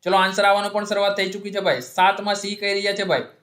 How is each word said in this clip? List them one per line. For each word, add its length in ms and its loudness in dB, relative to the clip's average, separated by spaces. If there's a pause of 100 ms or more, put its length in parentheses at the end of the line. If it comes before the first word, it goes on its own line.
ચલો, 140 2
આન્સર 280 2
આવવાનું 300 2
પણ 160 -2
શરૂઆત 260 0
થઈ 160 -2
ચૂકી 220 -8
છે 60 -2
ભાઈ. 260 0
સાતમાં 560 0
સી 180 -6
કહી 160 0
રહ્યા 220 -2
છે 120 -2
ભાઈ 160 -2 (160)